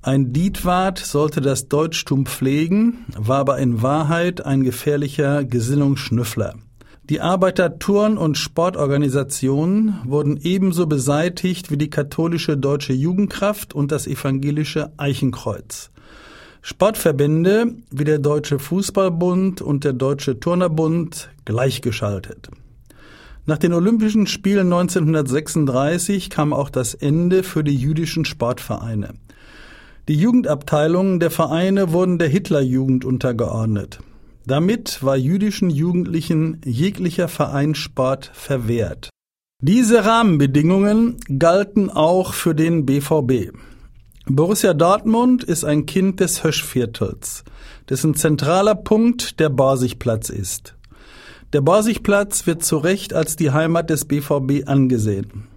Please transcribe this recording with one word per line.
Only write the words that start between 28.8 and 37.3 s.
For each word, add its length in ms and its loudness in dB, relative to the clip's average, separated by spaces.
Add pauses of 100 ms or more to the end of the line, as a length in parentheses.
Die 60 2
Jugendabteilungen 1040 2
der 120 2
Vereine 600 0
wurden 260 2
der 120 2
Hitlerjugend 760 2
untergeordnet. 960 -2 (460)
Damit 580 -2
war 140 2
jüdischen 520 0
Jugendlichen 960 0
jeglicher 640 -2
Vereinssport 1040 -2